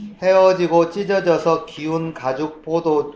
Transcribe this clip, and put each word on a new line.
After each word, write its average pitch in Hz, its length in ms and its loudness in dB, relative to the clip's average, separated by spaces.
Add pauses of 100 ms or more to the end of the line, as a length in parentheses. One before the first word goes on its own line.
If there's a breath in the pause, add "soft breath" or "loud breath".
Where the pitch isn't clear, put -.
(220)
헤어지고 175 680 4
찢어져서 180 760 0
기운 160 480 -6
가죽 135 500 -6
포도, 156 520 -2